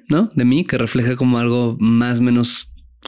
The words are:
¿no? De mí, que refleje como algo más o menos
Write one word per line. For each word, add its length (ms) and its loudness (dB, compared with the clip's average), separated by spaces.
¿no? 260 2
De 100 0
mí, 200 2
que 120 -4
refleje 380 -2
como 240 0
algo 400 -2
más 400 2
o 40 2
menos 500 -2